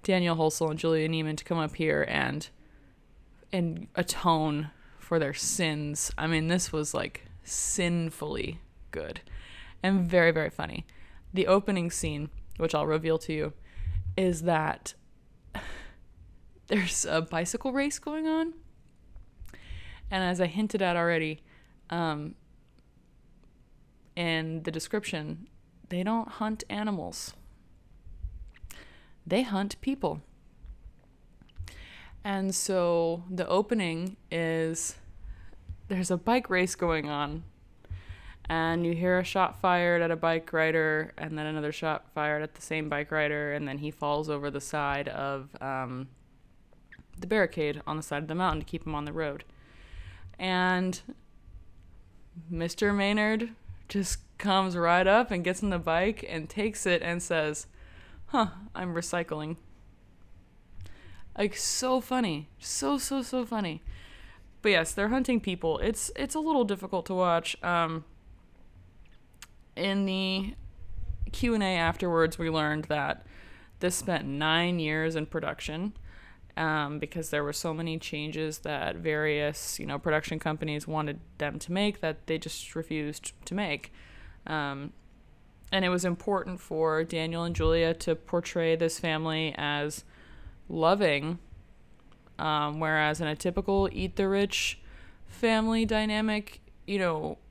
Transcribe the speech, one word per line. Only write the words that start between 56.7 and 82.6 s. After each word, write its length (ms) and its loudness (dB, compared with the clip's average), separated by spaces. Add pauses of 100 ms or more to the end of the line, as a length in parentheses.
it 160 4
and 220 -2
says, 420 0 (640)
"Huh, 220 2 (260)
I'm 180 -4
recycling." 640 -2 (1800)
Like, 200 0
so 460 0
funny. 480 0 (100)
So, 400 0
so, 240 -2
so 220 -2
funny. 380 -4 (800)
But 80 4
yes, 240 4
they're 160 2
hunting 300 2
people. 400 0
It's, 360 0
it's 200 -4
a 40 0
little 260 4
difficult 420 -2
to 80 -2
watch. 480 2
Um, 420 0 (1700)
in 300 2
the 480 0 (800)
Q 240 2
and 80 2
A 140 2
afterwards, 600 4
we 120 0
learned 360 2
that 400 -2 (540)
this 160 0
spent 300 -2
nine 540 2
years 360 0
in 120 -2
production, 680 -4 (640)
um, 400 0
because 320 -6
there 140 0
were 100 -2
so 180 -2
many 280 -4
changes 600 -4
that 360 -2
various, 840 0
you 60 -6
know, 140 -4
production 400 0
companies 480 -4
wanted 320 -4 (180)
them 220 -4
to 120 -8
make 300 0
that 240 -4
they 140 0
just 360 -10